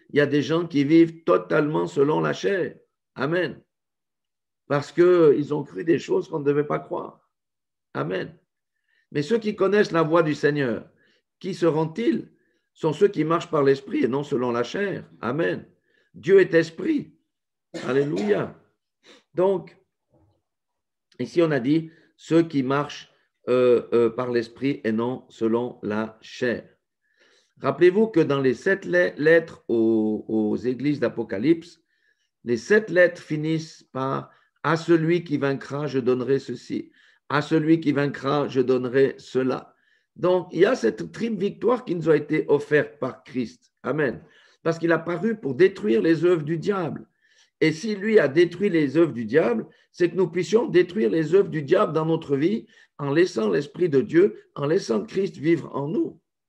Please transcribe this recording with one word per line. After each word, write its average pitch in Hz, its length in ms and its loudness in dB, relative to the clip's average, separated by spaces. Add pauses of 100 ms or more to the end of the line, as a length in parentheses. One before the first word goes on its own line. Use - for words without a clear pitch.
il - 80 -4
y 143 40 4
a 143 60 4
des 143 140 0
gens 160 260 -2
qui 165 160 0
vivent 160 420 4
totalement 165 640 0
selon 156 340 0
la 151 120 -2
chair. 180 420 -4 (400)
Amen. 147 460 -4 (1080)
Parce 143 260 -4
qu'ils 165 600 4
ont 147 100 -4
cru 185 220 -10
des 160 140 2
choses 180 280 -4
qu'on 160 120 -8
ne 143 60 -6
devait 143 200 0
pas 151 140 -4
croire. - 500 -12 (640)
Amen. 160 420 -8 (760)
Mais 147 100 -4
ceux 202 180 0
qui 214 160 -4
connaissent 196 380 2
la 165 100 2
voie 160 200 4
du 151 120 0
Seigneur, 143 540 -2 (500)
qui 190 140 -8
seront-ils ? 160 800 -2 (400)
Sont 151 220 -2
ceux 202 140 4
qui 156 160 -2
marchent 160 260 -2
par 151 120 2
l'esprit 139 420 0
et 120 40 2
non 135 140 -2
selon 127 280 -2
la 120 120 -2
chair. 185 420 -6 (160)
Amen. 151 460 -4 (480)
Dieu 180 260 4
est 165 140 2
esprit. 247 580 0 (760)
Alléluia. 156 720 -2 (760)
Donc, 180 420 -2 (1400)
ici 127 240 0
on 160 80 2
a 139 100 0
dit 156 300 0 (260)
ceux 165 260 2
qui 156 200 -2
marchent, 131 500 -4 (360)
euh, 123 340 4 (100)
euh, 117 160 4
par 123 220 -6
l'esprit 120 540 -4
et 110 80 0
non 120 360 -4
selon 117 540 -2
la 110 400 -6
chair. - 420 -6 (960)
Rappelez-vous 180 480 4
que 165 120 2
dans 139 200 2
les 131 140 2
sept 190 300 -2
le-, 175 340 0
lettres 165 500 2
aux, 110 580 0
aux 107 300 -2
églises 127 420 -2
d'Apocalypse, 117 840 -2 (640)
les 120 120 -2
sept 214 340 0
lettres 175 320 2
finissent 156 720 -6
par « 135 380 -6 (340)
À 156 120 0
celui 165 480 2
qui 143 140 -4
vaincra, 139 480 -4
je 131 120 -4
donnerai 127 400 0
ceci. - 520 -10 (380)
À 143 140 -2
celui 160 380 2
qui 147 120 -2
vaincra, 139 560 -2
je 131 120 -2
donnerai 127 580 2
cela. » - 560 -6 (420)
Donc, 180 360 -2
il 165 80 0
y 196 60 6
a 262 80 2
cette 214 380 -4
triple 214 280 -6
victoire 214 440 -2
qui 170 100 -4
nous 165 160 0
a 151 60 6
été 156 320 0
offerte 143 500 0
par 127 260 -8
Christ. - 480 -10 (100)
Amen. 123 400 -2 (400)
Parce 160 160 -2
qu'il 165 140 0
a 160 60 2
paru 175 380 -4
pour 139 180 -6
détruire 208 480 2
les 165 220 2
œuvres 175 200 2
du 160 140 -4
diable. 165 480 -6 (540)
Et 156 120 4
si 214 220 -4
lui 208 240 2
a 147 100 4
détruit 170 420 2
les 151 260 0
œuvres 165 160 4
du 117 120 -6
diable, 160 420 0 (260)
c'est 175 180 0
que 170 60 -10
nous 180 120 0
puissions 180 380 0
détruire 180 440 2
les 160 240 0
œuvres 190 140 4
du 151 140 -6
diable 180 300 2
dans 156 140 0
notre 160 300 -2
vie 190 300 0 (320)
en 139 140 -4
laissant 185 360 0
l'Esprit 165 400 -2
de 139 120 4
Dieu, 170 420 2 (140)
en 143 100 -6
laissant 196 380 -2
Christ 185 320 -6
vivre 151 380 -2
en 139 120 -6
nous. 240 340 -4 (280)